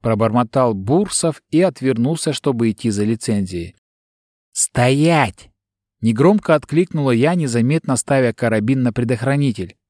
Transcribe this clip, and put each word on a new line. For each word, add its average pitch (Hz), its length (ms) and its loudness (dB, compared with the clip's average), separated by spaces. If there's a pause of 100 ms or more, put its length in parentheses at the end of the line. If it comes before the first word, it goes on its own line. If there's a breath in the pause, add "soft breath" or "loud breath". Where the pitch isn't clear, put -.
пробормотал 113 680 0
Бурсов 151 760 -2
и 160 120 2
отвернулся, 131 680 -2
чтобы 117 380 0
идти 110 200 -4
за 101 120 -2
лицензией. 98 720 -4 (760)
«Стоять!» 139 960 0 (500)
негромко 151 540 2
откликнула 151 560 0
я, 131 240 2
незаметно 135 640 0
ставя 127 360 0
карабин 117 500 0
на 120 100 0
предохранитель. 120 840 -2 (140)